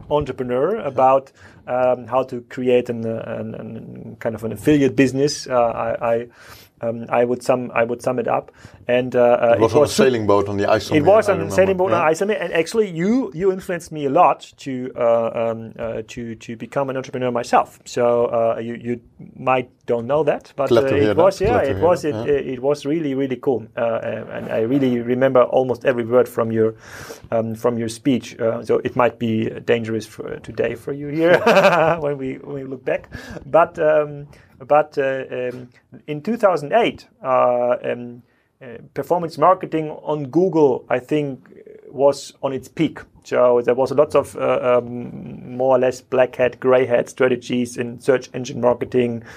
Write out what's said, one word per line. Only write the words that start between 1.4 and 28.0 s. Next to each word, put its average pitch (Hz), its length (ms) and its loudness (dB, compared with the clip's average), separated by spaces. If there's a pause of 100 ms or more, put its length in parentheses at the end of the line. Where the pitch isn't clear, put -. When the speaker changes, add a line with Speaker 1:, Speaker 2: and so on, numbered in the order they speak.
Speaker 1:
um, 123 420 0
how 127 160 0
to 123 260 -8
create 123 400 0
an, 117 160 -4
uh, 113 180 -6 (160)
an, 113 160 -10
an 120 640 -14
kind 113 160 -4
of 107 80 -12
an 113 80 -6
affiliate 135 460 2
business. 135 500 0
Uh, 131 80 -2
I, 117 580 0
I, 120 140 -2 (540)
um, 117 260 -6
I 120 160 2
would 123 180 -2
sum, 123 320 -2
I 117 120 2
would 120 160 -6
sum 127 180 -4
it 120 80 -4
up. 127 240 -4 (380)
And, 127 260 0
uh, 123 60 4 (200)
uh, 117 140 4
Speaker 2:
It 104 60 4
was 113 100 4
Speaker 1:
it - 40 2
Speaker 2:
on 147 60 8
Speaker 1:
was 139 100 2
Speaker 2:
a - 40 -6
sailing 123 320 2
boat 101 220 4
on 101 80 -4
the 101 80 0
IJsselmeer, 104 320 2
Speaker 1:
It 147 80 2
was 208 240 6
Speaker 2:
I - 20 4
Speaker 1:
on 180 60 0
a - 60 -4
Speaker 2:
remember. 165 120 -6
Speaker 1:
sailing 190 220 4
boat 185 160 0
on 175 60 2
Speaker 2:
Yeah. 160 100 4
Speaker 1:
the 160 160 0
IJsselmeer, 214 160 -2
and 175 120 -6
actually, 196 360 0
you, 202 440 -2
you 190 200 0
influenced 180 400 -8
me 151 140 -6
a - 20 0
lot 139 480 2
to, 127 400 -8
uh, 117 360 2
um, 113 460 -6
uh, 113 280 -8
to, 117 280 -12
to 113 220 -14
become 135 320 -6
an 127 80 -6
entrepreneur 127 340 -6
myself. 120 540 0
So, 120 400 2
uh, 117 340 0
you, 117 140 -8
you 117 280 -8 (360)
might 131 320 -2 (160)
don't 120 220 -2
know 147 180 0
that, 170 320 -4
but, 135 100 -2
Speaker 2:
Glad 123 180 4
Speaker 1:
uh, 135 40 0
Speaker 2:
to 135 60 0
hear 139 160 2
Speaker 1:
it 101 60 0
was, 190 220 4
Speaker 2:
that. 190 60 0
Speaker 1:
yeah, 226 60 2
Speaker 2:
Glad 233 120 2
to 135 60 0
Speaker 1:
it 98 80 -2
Speaker 2:
hear 143 80 0
Speaker 1:
was, 170 160 2
Speaker 2:
that. 135 260 -4
Speaker 1:
it, 143 180 0
Speaker 2:
Yeah. 135 80 -6
Speaker 1:
it 120 80 -10
was 143 240 -2
really, 147 300 -2
really 131 220 -2
cool, 117 280 -2 (120)
uh, 117 260 -2
and, 113 260 -8
and 117 220 -10
I 113 120 0
really 127 360 0
remember 123 440 2
almost 127 420 0
every 120 180 0
word 120 240 2
from 113 240 -4
your, 110 240 0 (560)
um, 113 240 -2
from 120 220 -2
your 113 100 -4
speech. 113 500 -2